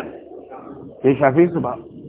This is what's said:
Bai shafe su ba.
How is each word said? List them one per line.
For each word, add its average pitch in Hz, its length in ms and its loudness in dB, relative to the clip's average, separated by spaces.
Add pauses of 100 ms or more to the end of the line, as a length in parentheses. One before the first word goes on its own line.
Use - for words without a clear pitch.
(1040)
Bai 135 140 6
shafe 147 340 4
su 165 80 -2
ba. 120 180 -4 (320)